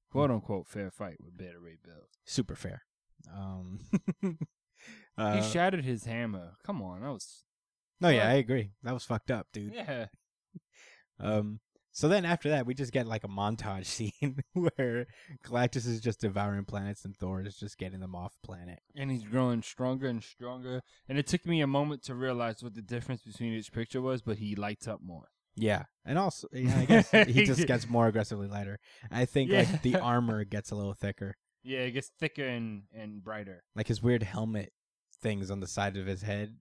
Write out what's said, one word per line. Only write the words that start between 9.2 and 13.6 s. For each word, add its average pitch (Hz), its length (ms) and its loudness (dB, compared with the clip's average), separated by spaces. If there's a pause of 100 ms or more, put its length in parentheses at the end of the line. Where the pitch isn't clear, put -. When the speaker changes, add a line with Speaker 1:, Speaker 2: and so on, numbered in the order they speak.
Speaker 2:
up, 107 220 -4
dude. 104 200 -8
Speaker 1:
Yeah. 120 340 -6 (1120)
Speaker 2:
Um, 104 400 -2 (300)
so - 180 2
then 190 160 6
after 170 240 0
that, 143 160 2
we 127 80 0
just 131 180 -4
get, 123 160 2
like, 113 160 -2
a 104 60 -6
montage 101 560 -2